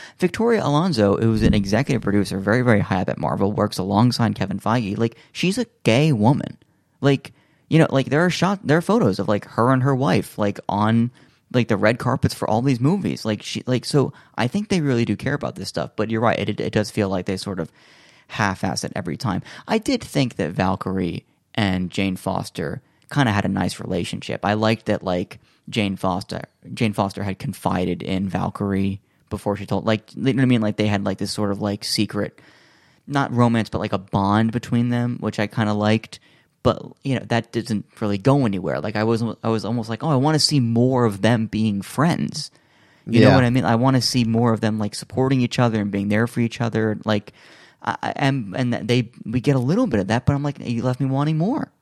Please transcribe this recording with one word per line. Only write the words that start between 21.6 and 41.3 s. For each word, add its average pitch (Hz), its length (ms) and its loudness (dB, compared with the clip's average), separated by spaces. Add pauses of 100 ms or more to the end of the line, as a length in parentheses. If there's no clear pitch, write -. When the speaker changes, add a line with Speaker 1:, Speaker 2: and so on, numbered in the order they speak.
Speaker 1:
Jane 98 260 -2
Foster 92 640 -6 (300)
kinda 131 220 2
had 101 120 0
a 98 40 -2
nice 95 320 -4
relationship. - 640 -6
I 104 100 2
liked 110 320 0
that, 101 160 -2
like, 90 360 -4 (300)
Jane 98 280 -2
Foster, 92 460 -4 (300)
Jane 113 200 0
Foster 101 300 -2
had 98 160 -6
confided 90 640 -4
in 95 260 -2
Valkyrie 98 720 -4 (300)
before 101 260 -4
she 98 100 -10
told, 98 180 -4
like, 110 300 -4
you - 80 -10
know 123 140 0
what 135 60 0
I 127 40 2
mean? 123 160 2
Like, 107 140 -2
they 107 100 0
had, 101 180 0
like, 98 140 -2
this 101 140 -6
sort 104 180 -2
of, 98 100 -6
like, 104 240 -4
secret, 104 560 -4 (640)
not 139 280 -2
romance, 117 340 2
but, 110 100 -6
like, 101 140 -4
a 101 60 0
bond 101 540 0
between 120 360 -2
them, 120 320 -2
which 104 180 -4
I 107 80 0
kinda 107 280 -2
liked. 107 440 0 (440)
But, - 200 2 (200)
you 135 120 -2
know, - 140 -4
that 117 240 -2
didn't 110 340 -4 (140)
really 101 180 -2
go 135 260 4
anywhere. 90 360 -2
Like, 104 160 -6
I 107 80 0
was, 113 180 2 (200)
I 117 60 -2
was 110 160 0
almost 113 240 -4
like, 113 140 -8
"Oh, 156 60 -2
I 147 80 2
wanna 147 220 2
see 147 220 2
more 120 440 4
of 101 180 0
them 110 240 2